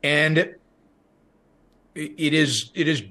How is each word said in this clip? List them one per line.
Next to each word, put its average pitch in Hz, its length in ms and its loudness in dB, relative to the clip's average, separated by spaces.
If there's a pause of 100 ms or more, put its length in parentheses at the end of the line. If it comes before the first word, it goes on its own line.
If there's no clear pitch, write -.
And 151 360 2
it, - 220 -2 (1300)
it 151 380 -4
is, 143 420 0
it 156 140 0
is 139 220 0